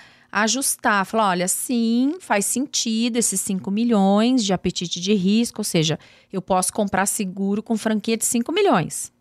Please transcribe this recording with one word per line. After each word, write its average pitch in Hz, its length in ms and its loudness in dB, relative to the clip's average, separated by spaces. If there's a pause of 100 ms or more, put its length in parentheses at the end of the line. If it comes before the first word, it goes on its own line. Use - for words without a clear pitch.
(300)
ajustar. 214 760 0
Falar, 220 240 2
olha, 180 180 0
sim, 240 720 0
faz 208 240 0
sentido 233 720 -2
esses 214 240 0
cinco 190 300 -4
milhões 220 720 4
de 190 80 0
apetite 175 480 -4
de 190 140 2
risco, 208 460 0
ou 214 40 -4
seja, 156 340 0 (320)
eu 190 120 -8
posso 185 320 0
comprar 202 320 0
seguro 196 560 -2
com 226 160 -4
franquia 220 400 -2
de - 80 -4
cinco 240 260 -2
milhões. 339 580 0 (100)